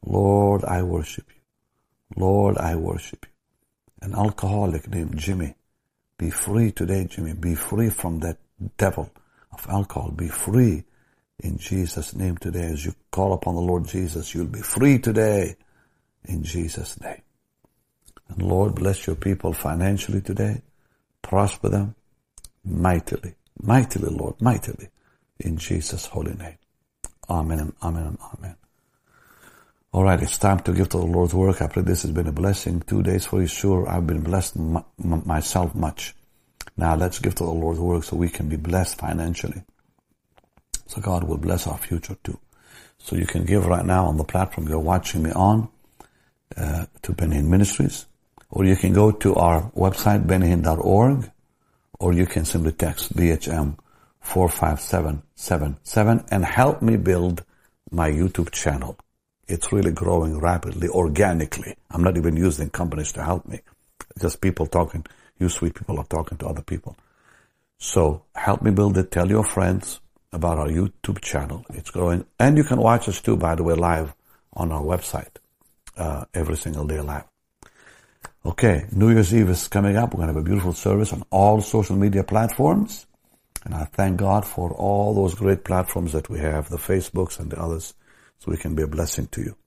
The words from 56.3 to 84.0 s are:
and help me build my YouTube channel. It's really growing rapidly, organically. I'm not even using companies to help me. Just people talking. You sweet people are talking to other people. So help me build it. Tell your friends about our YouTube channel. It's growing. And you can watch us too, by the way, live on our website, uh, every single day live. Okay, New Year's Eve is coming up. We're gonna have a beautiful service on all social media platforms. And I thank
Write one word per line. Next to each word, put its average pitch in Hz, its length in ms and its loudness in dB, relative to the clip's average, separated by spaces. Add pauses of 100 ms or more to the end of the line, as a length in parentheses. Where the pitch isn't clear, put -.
and 92 140 2
help - 360 2
me 113 160 4
build 87 460 2 (480)
my 82 180 2
YouTube 82 420 0
channel. - 460 -4 (480)
It's - 280 -4
really 92 180 2
growing 80 480 0
rapidly, 85 480 -2
organically. 85 880 0 (160)
I'm 85 120 0
not 87 140 4
even 80 200 2
using 80 320 0
companies 78 440 -4
to 76 100 -8
help 90 220 -4
me. - 140 -12 (600)
Just 87 200 -2
people 87 280 0
talking. 82 380 0 (320)
You 90 120 2
sweet 85 260 -2
people - 240 -6
are 71 60 -6
talking 80 320 -6
to - 100 -6
other 73 140 -6
people. - 340 -10 (840)
So 80 460 2 (120)
help - 260 0
me 107 100 4
build 101 260 4
it. 92 140 0
Tell 87 180 2
your 107 140 4
friends 95 560 -2 (320)
about 82 280 0
our 76 100 -2
YouTube 92 500 -2
channel. 71 520 -6
It's - 200 -14
growing. 90 340 0 (140)
And 139 160 6
you 151 80 6
can 123 160 0
watch 113 300 4
us 92 100 -4
too, 107 160 2
by 82 200 2
the 85 80 -2
way, 82 100 2
live 82 420 0 (380)
on 87 180 -2
our 78 100 -4
website, - 540 -6 (640)
uh, 76 260 -6 (100)
every 80 220 -2
single 76 320 -6
day 78 140 -4
live. 73 240 -8 (1200)
Okay, 90 480 2
New 101 160 6
Year's 110 240 6
Eve 107 160 6
is 90 180 -2
coming 101 300 2
up. 117 160 0
We're 90 80 -2
gonna 80 120 0
have 76 80 -2
a 78 40 -2
beautiful 90 280 0
service 101 380 0
on - 180 -8
all 104 320 6
social 101 360 0
media 98 260 4
platforms. 143 840 0 (580)
And 80 100 -6
I 78 80 -4
thank 95 340 0